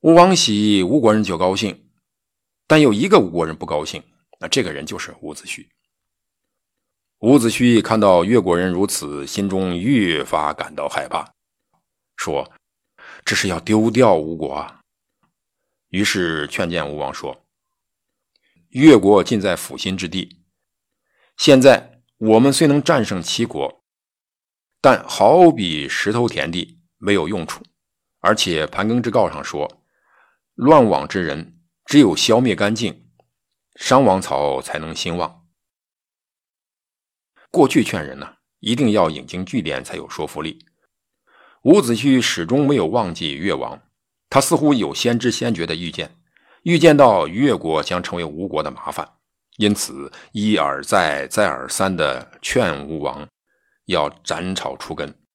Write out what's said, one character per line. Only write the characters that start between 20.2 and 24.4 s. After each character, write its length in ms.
现 260
在 400
我 240
们 120
虽 140
能 160
战 220
胜 180
齐 240
国， 380